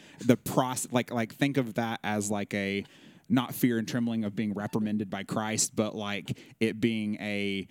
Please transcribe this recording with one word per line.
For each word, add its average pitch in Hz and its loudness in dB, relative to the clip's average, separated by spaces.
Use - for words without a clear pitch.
the 123 6
proce-, - 0
like, 120 2
like, 113 0
think 143 0
of 120 0
that 113 -2
as, 104 0
like, 101 -2
a, 98 -2
not 123 2
fear 120 4
and 110 0
trembling 117 0
of 101 -4
being 107 -2
reprimanded 107 0
by 98 -6
Christ, 107 -2
but, 107 0
like, 101 -4
it 110 0
being 110 2
a, 101 -2